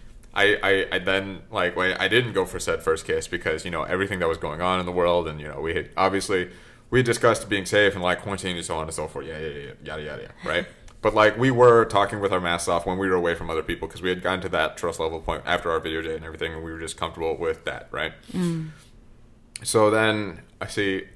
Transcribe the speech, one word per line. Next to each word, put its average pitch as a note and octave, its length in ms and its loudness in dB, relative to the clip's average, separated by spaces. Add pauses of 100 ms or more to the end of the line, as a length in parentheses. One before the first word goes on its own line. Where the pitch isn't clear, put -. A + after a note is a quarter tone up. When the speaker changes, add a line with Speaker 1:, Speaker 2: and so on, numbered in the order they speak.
(340)
Speaker 1:
I, G2+ 280 4
I, F#2+ 340 0
I - 20 0
then, F#2+ 520 -2
like, F2+ 260 -2
wait, F2+ 240 0
I F#2+ 80 0
didn't A#2 240 2
go F#2+ 140 0
for F#2 120 -8
said E2+ 240 -4
first D#2+ 240 0
kiss D#2+ 220 -2
because, E2 380 -4
you F2+ 40 -6
know, E2 120 -2
everything F#2+ 380 -2
that E2+ 80 2
was D#2+ 100 0
going D#2+ 240 -6
on F#2 180 2
in F2+ 60 -2
the F2+ 60 -6
world, F2 360 2
and, D2+ 120 -10
you D2+ 80 -12
know, D2+ 120 -10
we D#2+ 140 -2
had, D#2 220 -4
obviously, F#2+ 540 0 (400)
we B2 100 4
had B2 60 2
discussed A2+ 440 2
being G2 160 0
safe G2+ 280 4
and, F#2 80 -6
like, F2+ 200 0
quarantine F#2+ 340 -4
and E2 80 -8
so F2 120 -4
on D#2+ 80 -2
and D#2 100 -10
so D#2 140 -4
forth, C#2+ 180 -10
yeah, D#2 120 -10
yeah, D#2 100 -6
yeah, C#2+ 120 -10 (240)
yada, D#2 180 -10
yada, C#2+ 200 -10
yada, - 60 -14 (180)
right? F2 240 -2
Speaker 2:
<laughs> - 60 -20 (260)
Speaker 1:
But, G#2+ 120 2
like, G#2+ 220 6
we B2+ 140 2
were A#2+ 340 10
talking G2+ 360 0
with F#2+ 120 2
our F#2 80 2
masks F2 280 0
off E2+ 180 2
when F#2 100 0
we F#2+ 120 0
were F#2 80 4
away E2+ 180 2
from E2 160 -8
other D#2+ 140 -2
people E2 240 -6
'cause - 120 -14
we F2+ 80 -2
had F2+ 140 0
gotten F#2 200 0
to F#2 80 -6
that D#2+ 260 0
trust E2+ 240 -4
level D#2+ 200 -4
point D#2+ 240 -6
after E2+ 280 0
our D#2+ 80 0
video D#2+ 200 -4
date D#2+ 140 -6
and D#2 100 -10
everything, D#2+ 300 -6
and D#2+ 80 -10
we E2 80 -10
were D#2+ 80 -10
just D#2+ 180 -10
comfortable E2 400 -4
with D#2+ 280 -4
that, - 260 -8
right? D#2 220 -4 (200)
Speaker 2:
Mm. E3+ 360 -4 (960)
Speaker 1:
So G#2+ 260 6
then G#2+ 520 2 (180)
I G2+ 80 -8
see, G2 340 0 (140)